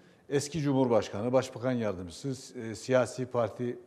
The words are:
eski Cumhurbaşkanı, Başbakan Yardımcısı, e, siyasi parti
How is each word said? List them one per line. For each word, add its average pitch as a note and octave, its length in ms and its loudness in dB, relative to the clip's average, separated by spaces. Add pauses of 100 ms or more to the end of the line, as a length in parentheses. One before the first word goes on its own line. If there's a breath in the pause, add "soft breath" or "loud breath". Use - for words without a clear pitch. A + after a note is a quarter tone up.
(300 soft breath)
eski C#3+ 300 0
Cumhurbaşkanı, B2 760 2
Başbakan B2+ 380 0
Yardımcısı, A2+ 880 -4
e, A2+ 160 -8
siyasi B2+ 500 2
parti A#2+ 600 -2